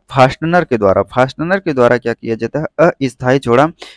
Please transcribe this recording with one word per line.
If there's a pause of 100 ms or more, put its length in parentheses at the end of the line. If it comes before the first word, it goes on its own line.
फास्टनर
के
द्वारा।
फास्टनर
के
द्वारा
क्या
किया
जाता
है?
अस्थायी
जोड़ा (300)